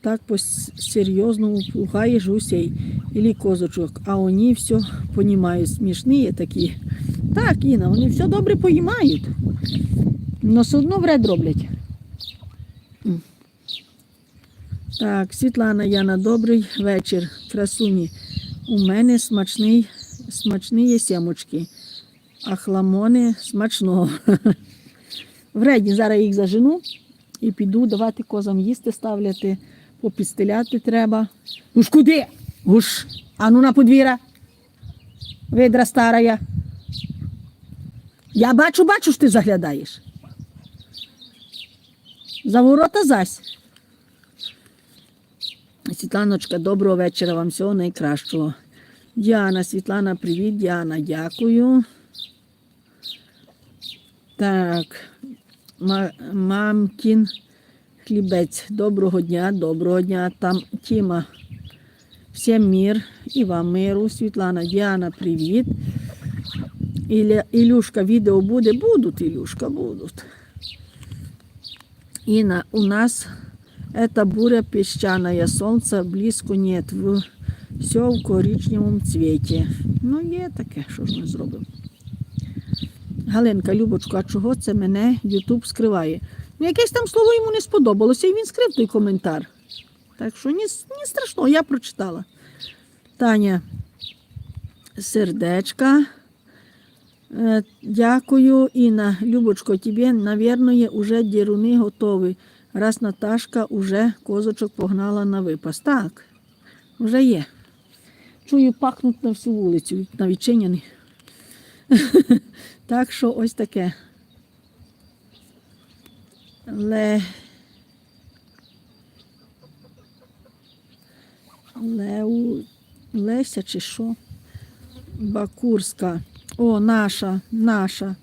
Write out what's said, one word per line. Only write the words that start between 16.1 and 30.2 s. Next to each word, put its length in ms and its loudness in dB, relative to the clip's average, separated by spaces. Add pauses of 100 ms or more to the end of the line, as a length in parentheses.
добрий 480 2 (160)
вечір, 500 -2 (220)
красуні. 580 -2 (580)
У 100 0
мене 400 4
смачний, 680 2 (420)
смачні 600 0
є 100 4
сімочки, 680 -4 (800)
а 120 -6
хламони 840 2
смачного. 720 0 (160)
<laughs> 120 6 (1160)
Вредні, 400 4
зараз 260 2
їх 140 2
зажену 460 2 (600)
і 120 -2
піду 340 0
давати 360 -2
козам 380 -2
їсти 320 -2
ставляти, 680 -4 (420)
попістеляти 800 -2